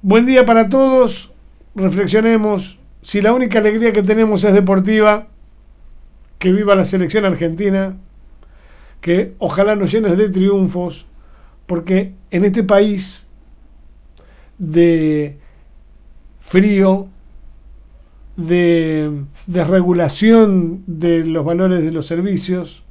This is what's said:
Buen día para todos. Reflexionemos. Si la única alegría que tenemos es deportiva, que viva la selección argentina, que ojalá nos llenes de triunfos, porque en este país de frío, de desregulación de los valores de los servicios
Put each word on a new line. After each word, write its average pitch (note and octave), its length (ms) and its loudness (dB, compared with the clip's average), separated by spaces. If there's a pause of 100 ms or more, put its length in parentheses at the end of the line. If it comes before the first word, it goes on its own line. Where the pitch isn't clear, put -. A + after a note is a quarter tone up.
Buen G#3 240 2
día B3+ 220 4
para A3+ 220 4
todos. C4 640 0 (420)
Reflexionemos. G3+ 1040 0 (240)
Si - 180 -4
la G#3 120 2
única A#3+ 260 0
alegría A3 340 0
que G3+ 100 0
tenemos G#3+ 420 0
es G3+ 100 4
deportiva, G#3 720 2 (1120)
que F#3 140 0
viva G3+ 220 2
la F#3+ 100 2
selección F#3 400 -2
argentina, F#3+ 720 -2 (1040)
que F3 380 -2
ojalá G#3 380 -2
nos G3 160 -2
llenes G#3 240 0
de G#3 120 0
triunfos, F#3 760 -2 (600)
porque F#3 480 -4 (160)
en F#3 140 0
este G#3 200 0
país G3+ 600 0 (1300)
de D#3 800 0 (1000)
frío, G3 680 0 (1300)
de D#3+ 880 0 (220)
desregulación F3+ 1400 2
de E3 380 -2
los D#3+ 200 -4
valores F3+ 380 0
de D#3+ 100 -2
los D#3 140 -6
servicios F3+ 840 -6